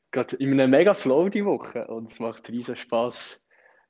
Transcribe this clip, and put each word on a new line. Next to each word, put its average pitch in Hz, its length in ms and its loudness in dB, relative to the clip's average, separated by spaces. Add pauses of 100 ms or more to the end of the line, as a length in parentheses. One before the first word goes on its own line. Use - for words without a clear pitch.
(100)
gerade - 260 -4
in 135 160 0
einem 135 180 4
mega 175 240 6
Flow 147 360 2
die 202 140 -2
Woche 123 420 -4
und 113 260 -12
es - 80 -16
macht - 300 -10
riesen 120 260 -8
Spass, - 640 -4 (480)